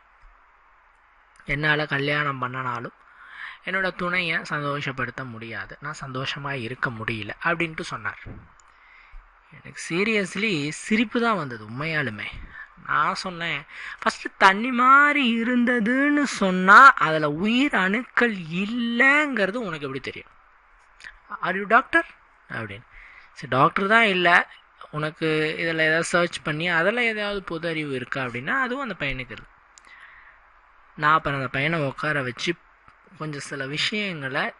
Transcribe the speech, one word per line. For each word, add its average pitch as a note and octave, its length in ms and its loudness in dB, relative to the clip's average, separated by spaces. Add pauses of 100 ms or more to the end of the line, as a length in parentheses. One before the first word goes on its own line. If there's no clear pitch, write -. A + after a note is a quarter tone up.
(1500)
என்னால D3+ 400 0
கல்யாணம் C#3+ 540 -2
பண்ணனாலும் B2 540 -6 (720)
என்னோட F#3 300 -2
துணையை F3 420 -2 (120)
சந்தோஷப்படுத்த C#3+ 760 -4
முடியாது, A2+ 560 -12
நான் D3+ 200 -12
சந்தோஷமா C#3 500 -8
இருக்க B2+ 380 -6
முடியல A2 400 -6 (140)
அப்படின்ட்டு E3 380 -2
சொன்னார். G#2 380 -10 (1300)
எனக்கு - 380 -18
seriously F#3+ 800 0
சிரிப்பு A3 520 -2
தான் A#3 140 2
வந்தது A#2+ 340 -8
உண்மையாலுமே. C3+ 560 -4 (600)
நான் D3+ 300 0
சொன்னேன், E3+ 480 -6 (360)
"ஃபஸ்ட்டு - 380 -4
தண்ணி G#3 340 6
மாதிரி C4 680 6
இருந்ததுன்னு B3 800 2
சொன்னா G3+ 680 8
அதுல D#3 380 0
உயிர் A3+ 460 0
அணுக்கள் A3 600 0
இல்லைங்கிறது A#3 1200 0
உனக்கு E3 320 -6
எப்படி C3+ 120 -8
தெரியும்?" - 300 -12 (1160)
"Are F3 120 -2
you G3 180 0
doctor?" C4 280 4 (480)
அப்படின்னு. A2 320 -10 (520)
"சரி, - 160 -12
டாக்டர் D#3 380 4
தான் A3+ 160 6
இல்ல, F3+ 460 4 (420)
உனக்கு D#3 640 -2
இதுல E3 220 -2
ஏதாவது D#3+ 240 4
சர்ச் F3 380 0
பண்ணி D#3+ 280 -4
அதுல F#3 340 2
ஏதாவது G#3 400 -4
பொது E3 260 -6
அறிவு D#3 240 -4
இருக்கா?" B2+ 300 -4
அப்படின்னா, B2+ 380 -4
அதுவும் B3+ 280 -4
அந்த E3 160 -8
பையனுக்கு B2+ 260 -6
இல்லை. - 140 -16 (1500)
நான் D3+ 180 4
அப்புறம் D#3 240 2
அந்த C3 140 -4
பையனை D#3 280 0
உட்கார D3 420 -2
வச்சு C3 340 -4 (600)
கொஞ்சம் D3+ 220 -10
சில C3+ 280 -8
விஷயங்களை D3+ 920 -4